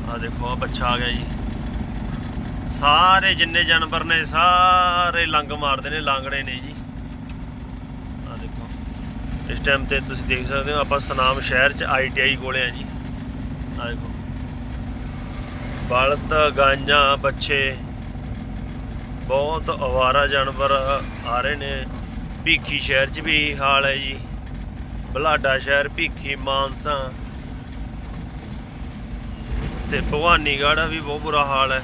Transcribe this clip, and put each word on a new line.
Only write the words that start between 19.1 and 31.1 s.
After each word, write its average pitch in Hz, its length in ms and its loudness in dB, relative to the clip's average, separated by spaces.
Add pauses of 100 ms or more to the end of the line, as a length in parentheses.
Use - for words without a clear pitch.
ਬਹੁਤ 147 460 0
ਅਵਾਰਾ 131 540 4
ਜਾਨਵਰ 135 440 2
ਆ 131 680 0
ਰਹੇ 143 160 0
ਨੇ। 139 280 -4 (600)
ਭੀਖੀ 147 340 2
ਸ਼ਹਿਰ 135 300 4
'ਚ 156 120 -6
ਵੀ 156 160 0
ਇਹੀ 147 200 2
ਹਾਲ 139 280 4
ਹੈ 135 120 2
ਜੀ। 135 180 -4 (920)
ਬੁਢਲਾਡਾ 147 520 2
ਸ਼ਹਿਰ, 143 300 2
ਭੀਖੀ, 139 500 -4
ਮਾਨਸਾ 135 560 0 (3000)
ਤੇ 135 120 0
ਭਵਾਨੀਗੜ੍ਹ 151 840 4
ਵੀ 160 140 -2
ਬਹੁਤ 147 220 -4